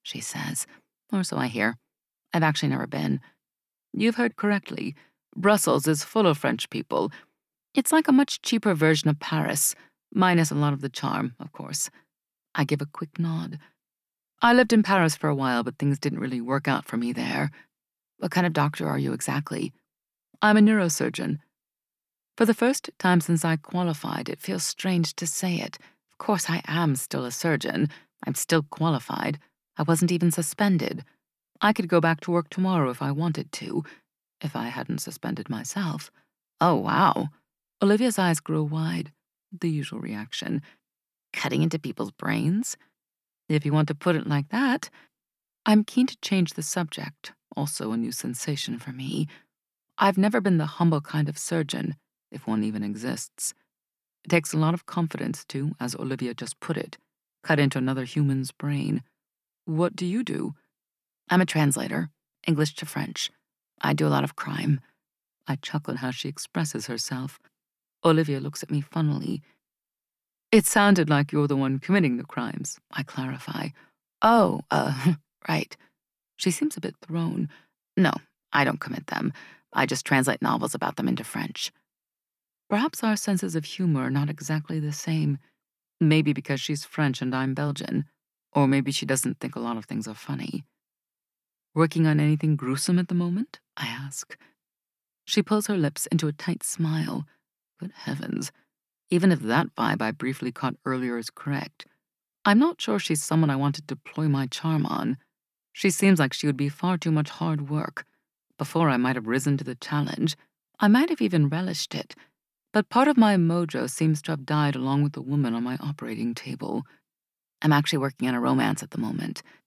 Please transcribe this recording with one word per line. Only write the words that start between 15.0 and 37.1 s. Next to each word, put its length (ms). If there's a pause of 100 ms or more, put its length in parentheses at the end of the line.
for 120
a 60
while, 300
but 140
things 200
didn't 220
really 200
work 280
out 160
for 120
me 160
there." 380 (680)
"What 120
kind 160
of 60
doctor 360
are 100
you 140
exactly?" 600 (680)
"I'm 160
a 40
neurosurgeon." 800 (960)
For 100
the 80
first 440
time 220
since 240
I 120
qualified, 720
it 120
feels 220
strange 540
to 100
say 340
it. 160 (360)
Of 60
course 300
I 180
am 280
still 300
a 80
surgeon. 560 (360)
I'm 120
still 260
qualified. 800 (360)
I 60
wasn't 300
even 180
suspended. 720 (560)
I 120
could 160
go 120
back 200
to 100
work 180
tomorrow 420
if 120
I 80
wanted 440
to, 280 (580)
if 140
I 140
hadn't 320
suspended 500
myself. 640 (480)
"Oh, 160
wow." 540 (520)